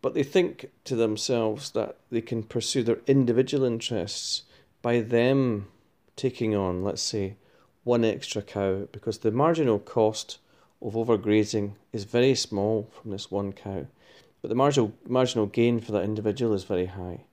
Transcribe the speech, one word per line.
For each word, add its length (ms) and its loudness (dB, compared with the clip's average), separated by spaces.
but 140 -2
they 80 2
think 480 0
to 100 -4
themselves 760 0
that 260 -4
they 120 -2
can 200 -4
pursue 400 -2
their 240 0
individual 580 4
interests 800 -4
by 200 2
them 680 2
taking 400 -2
on, 280 0
let's 200 -4
say, 320 -4
one 200 2
extra 380 -2
cow, 500 -2
because 280 -8
the 120 0
marginal 460 2
cost 640 0
of 120 -8
overgrazing 800 2
is 100 -6
very 300 4
small 580 -2
from 200 -12
this 180 -8
one 240 -4
cow, 320 -8
but 80 -8
the 60 -2
marginal, 380 2
marginal 380 2
gain 340 2
for 120 -8
that 120 0
individual 500 -2
is 100 -2
very 240 -2
high. 460 -12